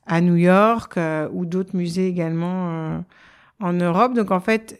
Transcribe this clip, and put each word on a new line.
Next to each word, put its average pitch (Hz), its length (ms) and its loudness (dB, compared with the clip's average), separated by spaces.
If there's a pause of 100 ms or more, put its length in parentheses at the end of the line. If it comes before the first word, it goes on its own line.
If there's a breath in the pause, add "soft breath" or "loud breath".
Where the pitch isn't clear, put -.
à 165 140 2
New 175 160 4
York, 202 580 4
euh, 156 380 -2
ou 180 120 -4
d'autres 185 300 -4
musées 180 320 -2
également, 175 600 -2
euh, 160 300 -6 (600 soft breath)
en 180 140 -2
Europe. 175 400 2
Donc 214 180 -2
en 185 80 2
fait, 220 400 -4